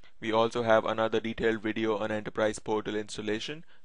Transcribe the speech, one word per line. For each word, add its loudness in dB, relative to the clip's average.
We -4
also 4
have 6
another 2
detailed 0
video 0
on -2
Enterprise -2
Portal -2
installation, -4